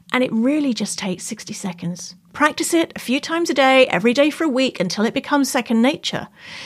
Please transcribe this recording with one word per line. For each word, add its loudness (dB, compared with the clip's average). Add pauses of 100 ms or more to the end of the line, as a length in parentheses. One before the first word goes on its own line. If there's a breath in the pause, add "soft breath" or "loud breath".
(140 loud breath)
And 2
it -2
really 0
just -6
takes -6
sixty -12
seconds. -10 (180)
Practice 0
it 0
a -12
few -2
times -4
a 0
day, 6
every 2
day 4
for -4
a 2
week, 0
until 0
it -2
becomes 0
second 0
nature. -2 (380 loud breath)